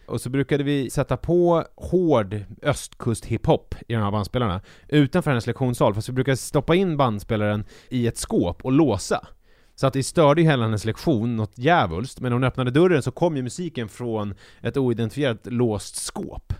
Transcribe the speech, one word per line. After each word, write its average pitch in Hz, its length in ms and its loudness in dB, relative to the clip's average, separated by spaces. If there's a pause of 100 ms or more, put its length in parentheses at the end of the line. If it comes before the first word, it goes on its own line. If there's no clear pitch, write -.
Och - 140 -6
så 127 100 -8
brukade 139 340 0
vi 139 260 -2
sätta 135 260 -2
på 170 480 2 (120)
hård 127 600 2 (260)
östkust - 640 -4
hiphop - 500 0 (140)
i 117 60 -4
de 117 80 0
här 101 80 0
bandspelarna 104 500 -2 (280)
utanför 151 420 2
hennes 120 160 0
lektionssal. 123 480 0
Fast 107 140 -6
vi 123 40 -8
brukade 131 240 0
stoppa - 380 0
in 180 220 2
bandspelaren 107 680 0 (240)
i 123 180 0
ett 110 100 -2
skåp 110 480 -2
och 131 80 -2
låsa. 135 540 2 (480)
Så - 120 0
att 131 60 2
det 135 100 0
störde 147 400 4
ju 160 60 6
hela 127 160 4
hennes 107 200 -2
lektion 113 520 0
något 110 220 -4
djävulskt. 123 600 0
Men 123 100 -4
när 120 40 0
hon 127 100 0
öppnade 123 260 -2
dörren 160 320 4
så 127 80 -4
kom 170 260 0
ju 127 60 -4
musiken 127 460 -8
från 107 460 -6 (280)
ett 117 140 -4
oidentifierat 120 680 0
låst 117 520 -2
skåp. - 640 -8